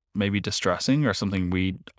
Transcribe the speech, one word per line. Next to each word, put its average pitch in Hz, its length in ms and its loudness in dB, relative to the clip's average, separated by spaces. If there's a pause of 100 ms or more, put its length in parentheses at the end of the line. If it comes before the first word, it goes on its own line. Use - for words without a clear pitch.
(160)
maybe 101 240 0
distressing 101 680 0
or 110 80 2
something 95 360 -2
we 92 260 0 (240)